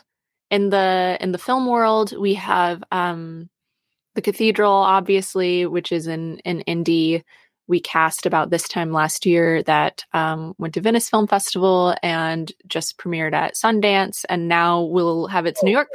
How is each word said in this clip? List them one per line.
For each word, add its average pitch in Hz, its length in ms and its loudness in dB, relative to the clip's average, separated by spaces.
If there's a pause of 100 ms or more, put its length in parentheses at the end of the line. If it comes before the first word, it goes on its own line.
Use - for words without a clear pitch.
(520)
in 202 180 2
the, 185 500 2
in 185 120 -4
the 175 60 -4
film 262 300 -2
world, 220 500 2
we 202 180 0
have, 180 560 0
um, 170 580 -6 (640)
The - 80 -4
Cathedral, 208 500 2
obviously, 190 920 2
which 175 260 -4
is 165 160 -2
an, 165 380 -8
an 175 220 -4
indie 165 560 0 (440)
we 175 120 2
cast 160 480 0
about 165 240 0
this 170 160 -2
time 165 260 -4
last 156 320 -2
year 170 380 4
that, 151 500 0
um, 160 460 -2
went 160 160 -6
to 170 60 -2
Venice 226 280 0
Film 214 160 2
Festival 185 800 2
and 165 480 -2 (160)
just - 320 -6
premiered 160 340 -4
at 160 220 -2
Sundance, 202 720 0
and 170 180 -2
now 170 360 2
will 165 420 0
have 180 220 -2
its 160 160 -2
New 190 80 2
York 285 240 2